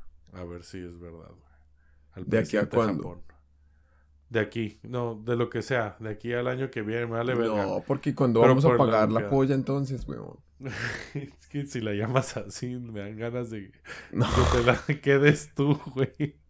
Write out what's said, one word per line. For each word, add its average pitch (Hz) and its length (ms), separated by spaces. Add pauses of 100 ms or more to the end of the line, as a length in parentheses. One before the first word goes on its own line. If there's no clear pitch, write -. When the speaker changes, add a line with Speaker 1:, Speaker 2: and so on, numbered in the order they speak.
(320)
Speaker 1:
A 92 120
ver 87 180
si 95 160
es 87 220
verdad, 85 300
güey. - 200 (640)
Al 95 160
Speaker 2:
¿De 110 100
aquí 107 180
a 104 40
Speaker 1:
presidente 101 160
de - 0
Speaker 2:
cuándo? 104 260
Speaker 1:
Japón. 87 200 (1080)
De 117 80
aquí, 107 460
no, 117 360
de 120 140
lo 120 160
que 117 120
sea. 113 360
De 110 120
aquí 117 220
al 123 140
año 131 240
que 113 120
viene, 113 240
me 113 100
vale 120 180
verga. 107 320
Speaker 2:
No, 95 180
porque - 300
cuando 117 260
Speaker 1:
Pero 123 120
Speaker 2:
vamos 135 120
a 123 40
Speaker 1:
por 120 100
la 139 60
Speaker 2:
pagar 110 160
la 107 40 (120)
Speaker 1:
Olimpiada. 104 140
Speaker 2:
polla 135 260
entonces, 135 520
weón. 57 300 (220)
Speaker 1:
<laughs> 131 100 (440)
Es - 340
que 143 180
si 127 140
la 107 140
llamas 113 420
así, 120 420
me 113 220
dan 104 180
ganas 117 320
de 104 220 (400)
Speaker 2:
No. 110 140
Speaker 1:
que 123 320
te 117 60
la 123 160 (100)
<laughs> 147 120
quedes 143 520
tú, 143 240 (160)
güey. 139 440 (120)